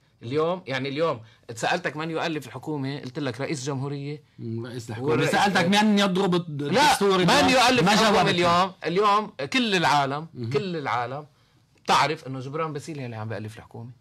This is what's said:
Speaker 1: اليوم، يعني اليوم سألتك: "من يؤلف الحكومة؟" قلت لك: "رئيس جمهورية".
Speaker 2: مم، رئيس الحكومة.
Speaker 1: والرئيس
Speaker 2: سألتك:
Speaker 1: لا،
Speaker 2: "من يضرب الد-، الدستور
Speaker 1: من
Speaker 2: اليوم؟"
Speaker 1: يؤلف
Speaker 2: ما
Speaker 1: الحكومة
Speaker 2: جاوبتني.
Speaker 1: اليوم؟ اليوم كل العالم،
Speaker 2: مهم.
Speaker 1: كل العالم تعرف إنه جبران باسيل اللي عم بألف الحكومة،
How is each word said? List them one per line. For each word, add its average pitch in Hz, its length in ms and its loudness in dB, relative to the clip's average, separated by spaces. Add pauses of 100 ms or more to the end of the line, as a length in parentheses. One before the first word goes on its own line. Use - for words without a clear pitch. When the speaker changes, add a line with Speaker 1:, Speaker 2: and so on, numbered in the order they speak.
(220)
Speaker 1:
اليوم، 156 440 -2
يعني 131 220 -4
اليوم 143 320 -2 (340)
سألتك: 156 420 -2
"من 156 140 -6
يؤلف 151 360 -4
الحكومة؟" 139 540 -8
قلت - 180 -12
لك: 135 220 -6
"رئيس 135 240 -6
جمهورية". 143 580 -6 (160)
Speaker 2:
مم، 117 280 -8
رئيس 120 240 -12
الحكومة. 120 200 -4
Speaker 1:
والرئيس 151 200 2
Speaker 2:
سألتك: 185 380 2
Speaker 1:
لا، 202 140 4
Speaker 2:
"من 214 160 4
يضرب 196 360 2
الد-، 160 280 -4
الدستور 202 560 4
Speaker 1:
من 180 120 4
Speaker 2:
اليوم؟" 269 180 6
Speaker 1:
يؤلف 254 340 4
Speaker 2:
ما 190 100 4
Speaker 1:
الحكومة 214 200 4
Speaker 2:
جاوبتني. 196 180 4
Speaker 1:
اليوم؟ 175 420 2 (140)
اليوم 202 400 2 (260)
كل 233 220 0
العالم، 147 600 2
Speaker 2:
مهم. 120 160 -8
Speaker 1:
كل 185 260 -4
العالم 131 500 -4 (600)
تعرف 143 400 2
إنه 135 140 -8
جبران 151 320 -6
باسيل 143 280 -10
اللي 120 160 -10
عم 110 120 -8
بألف 107 280 -8
الحكومة، 117 340 -16 (100)